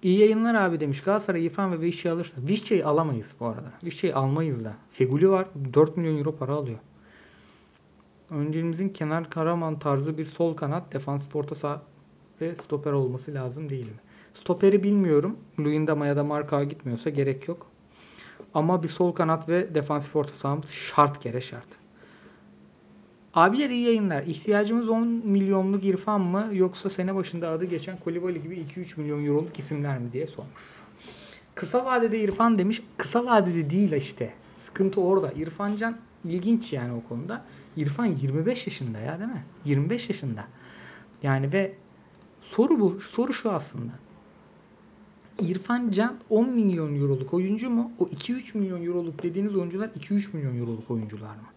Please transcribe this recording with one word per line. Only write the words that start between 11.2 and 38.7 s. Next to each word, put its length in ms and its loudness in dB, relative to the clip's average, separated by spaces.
orta 180 -4
saha 280 -6
ve 140 -4
stoper 380 -4
olması 420 -2
lazım 360 -6
değil 160 -6
mi?" 120 -14
Stoperi 480 0
bilmiyorum. 540 2
Luyendama 480 0
ya 100 2
da 80 2
Markao 400 -2
gitmiyorsa 460 -6
gerek 380 -2
yok. 180 -8
Ama 280 2
bir 60 -2
sol 240 2
kanat 360 0
ve 260 0
defansif 420 -2
orta 160 0
sahamız 380 -4
şart 500 2
kere 200 -6
şart. 260 -14
"Abiler 360 6
iyi 160 0
yayınlar. 360 4
İhtiyacımız 680 0
on 200 2
milyonluk 760 2
İrfan 360 2
mı 320 0
yoksa 380 0
sene 240 -2
başında 340 -4
adı 160 -2
geçen 320 -6
Kolibali 460 -4
gibi 140 -10
iki 240 -10
üç 160 -12
milyon 300 -2
euroluk 320 0
isimler 400 -4
mi?" 140 -6
diye 140 -4
sormuş. 560 -16
Kısa 300 -2
vadede 360 2
İrfan 380 4
demiş. 240 0
Kısa 300 -2
vadede 440 4
değil 220 4
işte. 420 -4
Sıkıntı 440 0
orada. 320 4
İrfan 440 -4
Can 200 -2
ilginç 480 0
yani 200 -2
o 160 -8
konuda. 360 -8
İrfan 280 -2
yirmi 420 0
beş 200 -2
yaşında 320 -6